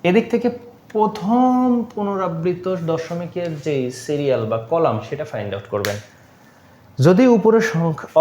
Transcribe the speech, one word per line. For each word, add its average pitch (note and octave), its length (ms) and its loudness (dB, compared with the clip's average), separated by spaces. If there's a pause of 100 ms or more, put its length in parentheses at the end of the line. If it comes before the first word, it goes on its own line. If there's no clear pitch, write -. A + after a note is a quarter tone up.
এদিক F#3+ 300 4
থেকে A#3+ 140 0 (460)
প্রথম A#3+ 880 2 (120)
পুনরাবৃত্ত F3+ 680 -4 (260)
দশমিকের E3+ 600 -6 (140)
যে D3+ 100 -2 (280)
সিরিয়াল C#3+ 380 0 (100)
বা A2+ 60 0 (120)
কলাম, D#3+ 260 2 (120)
সেটা - 240 -8
ফাইন্ড G2+ 240 -8
আউট G2+ 180 -12
করবেন। G2+ 240 -2 (1080)
যদি F3+ 180 6 (140)
উপরের A3 340 4
সংখ্যা, E3 360 -2 (140)